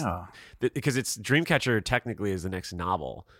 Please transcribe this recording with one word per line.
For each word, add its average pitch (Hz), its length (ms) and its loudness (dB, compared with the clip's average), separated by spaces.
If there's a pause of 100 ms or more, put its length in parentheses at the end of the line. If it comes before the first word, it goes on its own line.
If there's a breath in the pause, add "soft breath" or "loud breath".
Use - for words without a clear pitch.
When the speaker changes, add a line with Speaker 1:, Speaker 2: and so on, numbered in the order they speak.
Speaker 1:
Yeah. 90 240 -2 (340 loud breath)
Speaker 2:
th-, 123 140 0
because 131 240 0
it's - 200 -2
Dreamcatcher 127 680 2
technically 113 460 0
is 90 120 -2
the 92 60 -4
next 92 240 -6
novel 87 520 -2 (140 soft breath)